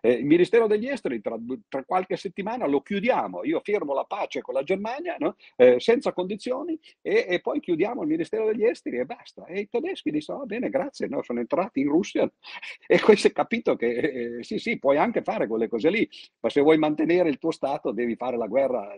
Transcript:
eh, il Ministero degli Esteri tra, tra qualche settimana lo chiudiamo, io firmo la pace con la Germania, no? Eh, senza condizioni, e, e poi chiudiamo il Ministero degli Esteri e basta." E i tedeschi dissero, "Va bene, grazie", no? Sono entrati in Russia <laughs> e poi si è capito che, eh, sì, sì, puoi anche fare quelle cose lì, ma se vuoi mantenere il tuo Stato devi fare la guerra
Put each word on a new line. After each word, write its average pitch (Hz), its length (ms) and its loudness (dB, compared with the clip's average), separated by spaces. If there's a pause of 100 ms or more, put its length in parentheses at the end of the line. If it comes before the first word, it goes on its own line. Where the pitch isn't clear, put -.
eh, 117 120 4
il 120 120 0
Ministero 180 420 4
degli 214 200 0
Esteri 175 340 -4
tra, - 160 -6 (320)
tra 135 160 -6
qualche 185 320 -2
settimana 202 500 -6
lo 139 140 2
chiudiamo, 160 640 -2
io 151 160 0
firmo 175 320 -2
la 135 120 0
pace 170 360 -6
con 123 140 -10
la 135 80 0
Germania, 220 560 -4
no? 160 180 -2 (200)
Eh, - 240 8
senza 233 340 2
condizioni, 247 640 -6 (240)
e, 208 260 2
e 180 120 0
poi 285 200 -4
chiudiamo 196 420 -2
il 151 60 -4
Ministero 170 380 -2
degli 220 180 0
Esteri 233 340 -2
e 127 60 -2
basta." 147 400 -16
E 170 160 -8
i 208 80 -8
tedeschi 302 420 -4
dissero, 302 280 -6
"Va 285 80 -10
bene, 208 240 -4
grazie", - 380 -4
no? 135 140 -4
Sono 120 180 -4
entrati 143 400 -2
in 143 80 0
Russia 170 340 0
<laughs> - 640 -8
e 175 120 4
poi 208 180 8
si 208 120 0
è - 40 2
capito 151 440 -2
che, 120 640 -2
eh, 117 40 -10
sì, 214 160 -6
sì, - 200 -4
puoi 139 180 4
anche 180 260 2
fare 185 240 -2
quelle 110 220 -2
cose 117 220 0
lì, 220 180 0 (320)
ma 117 80 -2
se 143 140 2
vuoi 160 160 6
mantenere 156 500 2
il 135 100 -2
tuo 165 120 -2
Stato 143 420 -4
devi 117 240 -2
fare 123 220 -4
la 113 80 -2
guerra 117 520 0